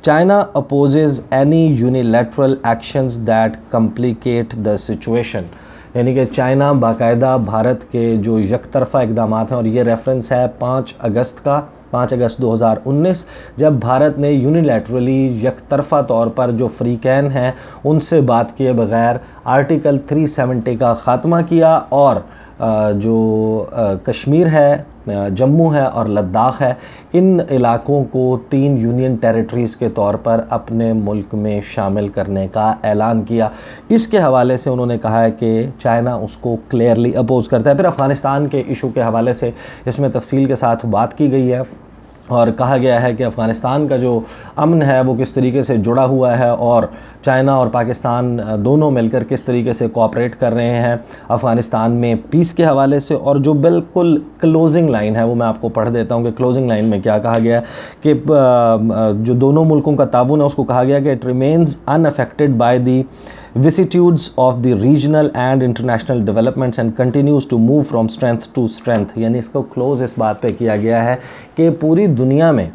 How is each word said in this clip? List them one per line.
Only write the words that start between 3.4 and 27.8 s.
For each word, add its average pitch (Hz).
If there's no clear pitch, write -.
complicate 117
the 104
situation।" 113
यानी 123
कि 131
चाइना 135
बाकायदा 120
भारत 110
के 117
जो 110
यकतरफ़ा 120
इकदामात 110
हैं, 127
और 117
ये 117
रेफरेंस 117
है 123
पाँच 127
अगस्त 120
का, 143
पाँच 123
अगस्त 120
दो 120
हज़ार 110
उन्नीस, 170
जब 147
भारत 131
ने 143
unilaterally 127
यकतरफ़ा 139
तौर 117
पर 123
जो 120
फ्रीकैन 123
हैं 127
उनसे 156
बात 117
किए 131
बगैर 117
article 143
three 151
seventy 127
का 120
ख़ात्मा 170
किया 165
और, 139
आ, 107
जो, 110
आ, 104
कश्मीर 139
है, 147
आ, 101
जम्मू 139
है 147
और 117
लद्दाख 104
है, 127
इन 180
इलाकों 127